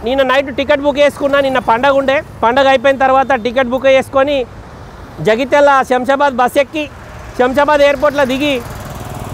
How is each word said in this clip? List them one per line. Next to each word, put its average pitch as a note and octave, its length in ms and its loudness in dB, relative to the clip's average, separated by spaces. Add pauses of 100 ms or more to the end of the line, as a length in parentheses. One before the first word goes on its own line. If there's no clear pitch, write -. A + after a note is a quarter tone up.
నిన్న C4+ 200 0
నైట్ C4 340 0
టికెట్ C#4 240 0
బుక్ C#4 160 0
చేసుకున్నా. C#4+ 420 2
నిన్న C4+ 200 0
పండగ A#3+ 300 2
ఉండే, C4+ 340 0 (200)
పండగ C4 240 4
అయిపోయిన C4+ 300 2
తర్వాత C4 360 2
టికెట్ B3 340 -2
బుక్ B3+ 200 -2
చేసుకొని C4+ 580 2 (760)
జగిత్యాల C4+ 680 2
శంషాబాద్ C4+ 520 0
బస్ B3 160 0
ఎక్కి D4 320 -2 (500)
శంషాబాద్ C#4+ 420 2
ఎయిర్‌పోర్ట్‌లో C#4+ 440 2
దిగి C4 360 -2 (720)